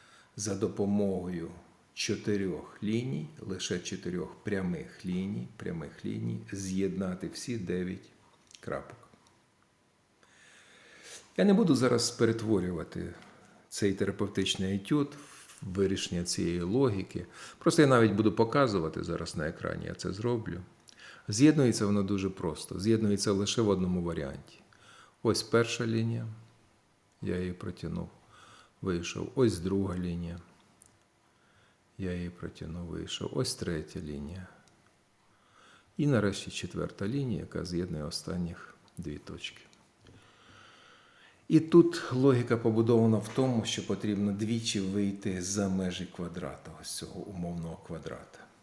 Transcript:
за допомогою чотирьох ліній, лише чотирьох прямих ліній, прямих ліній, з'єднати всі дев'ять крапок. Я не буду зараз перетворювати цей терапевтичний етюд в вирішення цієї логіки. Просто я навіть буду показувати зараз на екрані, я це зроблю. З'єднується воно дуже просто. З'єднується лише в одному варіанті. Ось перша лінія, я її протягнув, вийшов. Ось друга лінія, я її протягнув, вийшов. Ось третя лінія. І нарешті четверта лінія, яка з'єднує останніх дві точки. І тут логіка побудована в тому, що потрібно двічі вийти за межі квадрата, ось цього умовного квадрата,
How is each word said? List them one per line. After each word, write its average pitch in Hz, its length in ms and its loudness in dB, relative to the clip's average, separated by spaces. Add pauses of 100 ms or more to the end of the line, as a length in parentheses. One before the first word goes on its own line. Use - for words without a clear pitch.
(360)
за 101 200 -4
допомогою 95 960 0 (460)
чотирьох 98 840 -2
ліній, 131 460 -2 (100)
лише 92 400 -4
чотирьох 90 640 -8
прямих 92 640 -4
ліній, 98 420 -4 (100)
прямих 82 480 -10
ліній, 113 360 -6 (100)
з'єднати 95 840 -2
всі - 240 -8
дев'ять 92 520 -6 (500)
крапок. - 380 -10 (2500)
Я 185 80 6
не 202 80 8
буду 185 220 6
зараз 120 360 4
перетворювати 90 1000 0 (560)
цей 101 240 2
терапевтичний 98 840 0
етюд 139 420 0 (440)
в 95 80 -10
вирішення 92 540 0
цієї 87 380 -2
логіки. 98 640 0 (320)
Просто 165 240 6
я 143 60 10
навіть 117 260 8
буду 104 180 6
показувати 98 720 2
зараз 85 320 -6
на 78 120 -2
екрані, 80 380 -6
я 80 80 -6
це 87 200 -6
зроблю. 101 480 -2 (640)
З'єднується 127 580 6
воно 101 180 4
дуже 95 260 0
просто. 87 500 -6
З'єднується 107 520 2
лише 101 300 0
в 104 80 4
одному 90 340 2
варіанті. 73 560 -6 (640)
Ось 107 200 2
перша 117 440 0
лінія, 113 400 0 (960)
я 92 180 -2
її 90 140 -4
протягнув, 85 560 -8 (720)
вийшов. 87 540 -4
Ось 110 240 4
друга 95 380 -2
лінія, 87 420 -6 (1600)
я 90 160 -4
її 87 160 -6
протягнув, 85 560 -10
вийшов. 85 480 -8
Ось - 220 -2
третя 87 440 -6
лінія. 80 480 -8 (1500)
І 147 100 2
нарешті 104 440 2
четверта 87 560 -6
лінія, 123 320 -2
яка 82 260 -6
з'єднує 85 380 -4
останніх 85 720 -6 (220)
дві 76 200 -8
точки. - 440 -14 (1900)
І 160 120 6
тут 170 520 6
логіка 123 460 4
побудована 113 600 6
в 101 180 -4
тому, 123 300 2
що - 220 -4
потрібно 101 440 0
двічі 110 500 -2
вийти 98 600 -2
за 98 280 0
межі 92 360 -2
квадрата, 85 680 -10 (100)
ось - 160 -10
цього 90 220 -10
умовного 85 580 -8
квадрата, - 640 -12 (240)